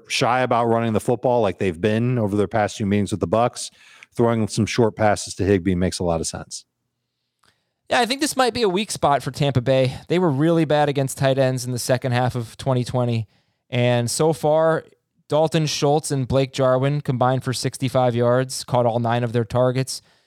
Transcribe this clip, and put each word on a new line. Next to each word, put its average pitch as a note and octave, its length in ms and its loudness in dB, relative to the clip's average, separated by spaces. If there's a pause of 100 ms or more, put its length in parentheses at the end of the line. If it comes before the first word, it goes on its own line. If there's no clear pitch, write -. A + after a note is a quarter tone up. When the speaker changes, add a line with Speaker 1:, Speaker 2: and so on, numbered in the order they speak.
Speaker 1:
shy B2+ 340 0
about A#2+ 240 2
running A2+ 260 0
the G#2+ 80 2
football B2 420 0
like G2 180 -2
they've F2+ 200 -2
been A2+ 380 0
over G#2 180 -2
their G2+ 120 0
past G#2 280 -2
few G#2+ 120 -4
meetings G2+ 240 0
with F2 100 -4
the F#2 60 -2
Bucs, A2 440 0 (420)
throwing A#2 340 2
some A2 180 0
short A2 300 0
passes G#2 400 0
to G2 100 -4
Higbee F#2+ 300 2
makes F2+ 240 -2
a F#2 40 -4
lot E2+ 160 0
of D#2+ 80 -6
sense. - 380 -12 (1200)
Speaker 2:
Yeah, A3 100 2
I A#3+ 80 2
think C#4 140 -4
this D4+ 140 -2
might B3 200 0
be A#3+ 80 -2
a G#3 60 4
weak G3+ 220 -2
spot C#3+ 320 2
for C#3 80 -6
Tampa C3+ 300 0
Bay. C3 340 2 (140)
They E3 100 2
were F3+ 120 2
really D#3+ 340 2
bad D3 240 2
against C3+ 300 -2
tight C3+ 180 2
ends C3 260 0
in B2 80 -6
the B2 80 -4
second B2+ 340 -2
half B2 220 0
of A#2 220 -8
twenty B2+ 260 -2
twenty. A#2 440 -2 (420)
And B2 420 0
so D#3 220 0
far, D#3+ 500 2 (460)
Dalton D#3 380 2
Schultz D3 440 0
and C3+ 160 -2
Blake C3 240 0
Jarwin C3+ 500 2
combined B2+ 420 0
for B2 100 -4
sixty-five B2+ 640 -2
yards, B2 480 0
caught B2 240 2
all A2+ 120 0
nine A#2 240 0
of A#2 80 -4
their A#2 140 0
targets. B2+ 560 0 (260)